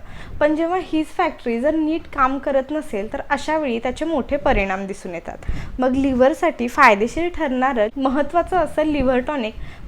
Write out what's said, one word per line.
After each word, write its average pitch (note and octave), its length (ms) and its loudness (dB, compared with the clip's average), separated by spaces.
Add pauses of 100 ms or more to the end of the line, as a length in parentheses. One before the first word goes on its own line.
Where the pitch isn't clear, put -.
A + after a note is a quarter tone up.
(400)
पण D4+ 160 4
जेव्हा E4 260 0
हीच D#4 240 -2
फॅक्टरी B3+ 540 -2
जर D4+ 140 2
नीट D#4+ 260 0 (140)
काम C4+ 240 2
करत C4+ 320 0
नसेल A3 420 -4
तर C#4 80 -4 (100)
अशा D4+ 280 0
वेळी C4 200 -2
त्याचे B3 260 -4
मोठे C#4 320 -2
परिणाम G3 500 2
दिसून F#3+ 280 -10
येतात. - 240 -10 (400)
मग B3+ 160 2
लिव्हरसाठी C4+ 760 2
फायदेशीर B3 600 4
ठरणारं C4 680 0
महत्त्वाचं D4 600 0
असं D#4 260 0
लिव्हर C4+ 360 2
टॉनिक B3+ 360 -4 (340)